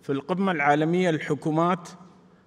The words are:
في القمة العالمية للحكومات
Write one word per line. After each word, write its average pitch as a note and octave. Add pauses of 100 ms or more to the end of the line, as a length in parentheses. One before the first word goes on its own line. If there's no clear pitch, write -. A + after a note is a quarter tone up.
في -
القمة F3+
العالمية D#3
للحكومات D#3+ (580)